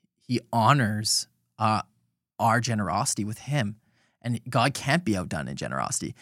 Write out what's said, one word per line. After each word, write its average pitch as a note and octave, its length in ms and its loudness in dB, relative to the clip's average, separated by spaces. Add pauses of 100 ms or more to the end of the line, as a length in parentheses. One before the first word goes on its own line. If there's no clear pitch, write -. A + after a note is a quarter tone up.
(280)
he B2 140 -2 (100)
honors, A2 760 2 (300)
uh, A2 260 2 (540)
our A2+ 220 4
generosity G#2+ 640 -2
with G#2+ 160 -8
him. B2 380 -4 (440)
And A#2+ 280 -4
God B2 240 2
can't E3 320 0
be G#2+ 100 2
outdone F2 320 -4
in C#2 80 -8
generosity. B1+ 680 -4